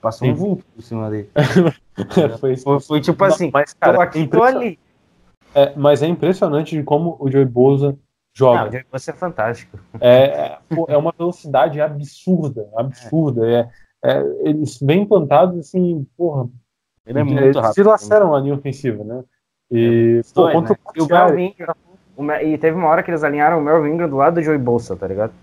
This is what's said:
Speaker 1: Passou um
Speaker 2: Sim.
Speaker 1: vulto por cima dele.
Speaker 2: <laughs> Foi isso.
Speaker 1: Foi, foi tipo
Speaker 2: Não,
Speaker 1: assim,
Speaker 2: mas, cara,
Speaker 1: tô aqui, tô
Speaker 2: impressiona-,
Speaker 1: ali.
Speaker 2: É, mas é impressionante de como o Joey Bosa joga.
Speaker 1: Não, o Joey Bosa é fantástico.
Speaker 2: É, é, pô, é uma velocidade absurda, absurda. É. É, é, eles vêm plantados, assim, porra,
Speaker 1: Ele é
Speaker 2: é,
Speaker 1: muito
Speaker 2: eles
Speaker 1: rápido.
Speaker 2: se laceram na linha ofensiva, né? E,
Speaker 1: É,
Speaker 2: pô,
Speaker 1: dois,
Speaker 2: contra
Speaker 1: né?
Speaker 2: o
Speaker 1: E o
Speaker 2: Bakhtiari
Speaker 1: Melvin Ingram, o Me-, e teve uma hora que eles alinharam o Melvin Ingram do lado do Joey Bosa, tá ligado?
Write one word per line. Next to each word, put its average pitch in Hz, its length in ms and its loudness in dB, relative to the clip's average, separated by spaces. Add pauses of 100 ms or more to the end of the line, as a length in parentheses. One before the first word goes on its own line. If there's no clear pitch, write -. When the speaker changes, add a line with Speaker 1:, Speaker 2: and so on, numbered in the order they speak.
Speaker 1:
Passou 113 260 -6
um 123 80 0
Speaker 2:
Sim. 151 80 -6
Speaker 1:
vulto 196 220 -6 (100)
por 113 80 -20
cima 110 280 -8
dele. 104 240 -10
Speaker 2:
<laughs> 147 1040 -2
Foi 135 140 -2
isso. 127 100 -14
Speaker 1:
Foi, 139 160 0
foi 151 200 -4
tipo 175 220 -2
Speaker 2:
Não, 196 100 2
Speaker 1:
assim, 170 200 -2
Speaker 2:
mas, 143 220 -2
cara, - 200 0
Speaker 1:
tô 180 60 2
aqui, 175 260 -2
tô 165 120 0
Speaker 2:
impressiona-, 254 260 4
Speaker 1:
ali. 190 140 -8 (760)
Speaker 2:
É, 143 220 2
mas 143 260 2
é 151 40 0
impressionante 160 720 -2
de 151 60 -4
como 156 360 -2
o 135 120 -4
Joey 135 140 4
Bosa 135 520 2 (380)
joga. 127 280 4
Speaker 1:
Não, 107 60 -4
o 104 40 -10
Joey 127 180 -12
Bosa 135 200 -12
é 151 40 -8
fantástico. 120 640 -8 (220)
Speaker 2:
É, 123 240 6
é, 143 340 -4 (100)
pô, 165 200 -4
é 151 80 0
uma 156 200 0
velocidade 151 640 -2
absurda, 147 960 -4
absurda. 120 760 -2
É. 120 180 0 (340)
É, 131 100 0
é, 139 100 0 (260)
eles 151 320 -4
vêm 160 240 2
plantados, 175 540 2
assim, 170 480 -4 (100)
porra, 143 320 -4 (580)
Speaker 1:
Ele 123 120 -4
é - 20 2
Speaker 2:
é, 151 40 2
Speaker 1:
muito 139 160 0
Speaker 2:
eles 135 160 6
Speaker 1:
rápido. 113 180 0
Speaker 2:
se 196 80 2
laceram 208 500 4
na 143 80 2
linha 139 140 -4
ofensiva, 131 500 -6
né? 117 180 -12 (480)
E, 117 500 2
Speaker 1:
É, - 140 -12
Speaker 2:
pô, - 80 4
Speaker 1:
dois, 165 120 4
Speaker 2:
contra 165 180 0
Speaker 1:
né? 190 120 0
Speaker 2:
o - 140 -16
Speaker 1:
E 165 40 2
o 156 40 0
Speaker 2:
Bakhtiari 175 200 4 (100)
Speaker 1:
Melvin 180 180 -4
Ingram, 165 200 -10 (420)
o 135 60 -10
Me-, 151 220 -4
e 156 140 -2
teve 160 200 0
uma 170 100 0
hora 165 140 2
que 185 80 -8
eles 160 140 -4
alinharam 147 340 0
o 151 40 -2
Melvin 151 280 0
Ingram 170 180 -4
do 139 80 -6
lado 147 180 2
do 170 80 -2
Joey 151 160 0
Bosa, 120 380 -2
tá 95 100 -10
ligado? 101 260 -4 (100)